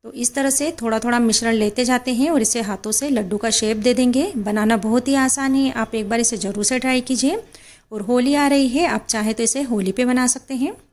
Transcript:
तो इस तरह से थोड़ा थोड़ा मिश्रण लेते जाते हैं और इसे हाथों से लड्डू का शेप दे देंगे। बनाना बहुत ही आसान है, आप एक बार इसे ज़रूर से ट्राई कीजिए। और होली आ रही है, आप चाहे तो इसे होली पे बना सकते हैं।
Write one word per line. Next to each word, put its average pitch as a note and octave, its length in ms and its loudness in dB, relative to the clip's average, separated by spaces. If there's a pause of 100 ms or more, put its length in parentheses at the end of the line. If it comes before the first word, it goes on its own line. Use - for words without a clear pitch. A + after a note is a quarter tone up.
तो A3+ 100 -16
इस A#3+ 200 -4
तरह C#4 160 0
से C#4+ 200 -2 (100)
थोड़ा A3 180 -2
थोड़ा A#3+ 200 0
मिश्रण A#3 340 2
लेते G#3+ 320 0
जाते B3+ 300 0
हैं C4 160 2
और D4 120 2
इसे - 200 -2
हाथों G#3 300 -6
से C#4 180 -2
लड्डू G#3+ 260 0
का G#3+ 140 -2
शेप A3 280 0
दे B3 160 2
देंगे। B3+ 440 2
बनाना G#3+ 400 2
बहुत A3+ 300 0
ही C#4 80 2
आसान C4+ 380 2
है, C4+ 180 2
आप A3 220 -4
एक G#3+ 140 -4
बार A#3 120 0
इसे A#3 160 0
ज़रूर G3+ 280 -4
से B3+ 140 0
ट्राई B3+ 240 0
कीजिए। C4 400 -2 (500)
और G#3+ 100 -8
होली B3 320 2
आ C#4+ 120 4
रही C#4 220 4
है, D4 180 2
आप A3 200 -2
चाहे G#3+ 260 -2
तो A3 100 -2
इसे B3 220 -2
होली G3+ 280 -2
पे B3 120 0
बना B3 240 2
सकते C4 260 -6
हैं। C4+ 180 -2 (200)